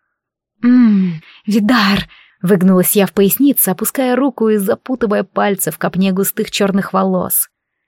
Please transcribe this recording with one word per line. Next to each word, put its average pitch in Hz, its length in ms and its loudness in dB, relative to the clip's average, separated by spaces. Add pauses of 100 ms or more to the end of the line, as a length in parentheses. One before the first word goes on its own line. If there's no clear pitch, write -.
(600)
«Ммм, 208 600 4 (260)
Видар!» — 208 600 0 (340)
выгнулась 185 540 2
я 196 120 2
в - 60 -10
пояснице, 208 560 0
опуская 247 460 -4
руку 247 340 -2
и 214 80 2
запутывая 208 680 -4
пальцы 196 480 -4
в - 80 -12
копне 190 320 -2
густых 196 400 -4
черных 196 420 -2
волос. 190 560 -2 (380)